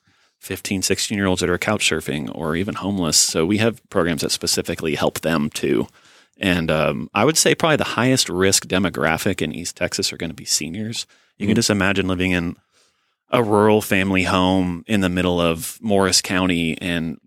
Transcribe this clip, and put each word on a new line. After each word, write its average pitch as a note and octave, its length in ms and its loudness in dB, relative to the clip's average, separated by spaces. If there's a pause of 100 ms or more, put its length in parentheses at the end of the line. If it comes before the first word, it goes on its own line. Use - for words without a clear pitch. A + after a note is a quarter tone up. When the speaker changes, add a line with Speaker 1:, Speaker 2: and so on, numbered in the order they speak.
(400)
Speaker 1:
fifteen, F#2+ 420 -4
sixteen-year-olds F#2+ 600 0
that E2+ 60 0
are F2 80 0
couch - 320 0
surfing D2+ 460 -4
or D#2+ 220 -4
even G#2 180 -4
homeless. F#2 420 -2
So E2 300 2
we G#2 120 2
have A2 300 -2
programs E2+ 340 0
that C#2+ 100 -2
specifically E2+ 640 -2
help - 240 0
them D#2 280 0
too. C2+ 380 0 (520)
And, F2 340 0
um, D2+ 420 0
I G2+ 100 4
would D#3+ 120 2
say D#3 180 2
probably D#3 220 2
the G#2+ 80 0
highest B2+ 440 0
risk F#2 380 2
demographic D#2+ 720 0
in D#2 120 -4
East E2+ 240 -10
Texas - 360 -4
are - 40 -14
gonna E2+ 180 -8
be F2 100 -16
seniors. G#2+ 600 -6 (320)
You G2+ 80 -4
can G#2+ 80 4
Speaker 2:
Mm. A2 40 4
Speaker 1:
just A2+ 120 0
imagine F#2+ 380 2
living F#2 240 0
in F2 240 0 (760)
a B2 120 2
rural G#2+ 380 4
family F#2+ 440 2
home F#2 640 2
in G#2+ 140 0
the F#2 80 2
middle F2+ 320 0
of E2 400 -2
Morris G2 420 2
County, F2 580 0
and E2+ 460 -4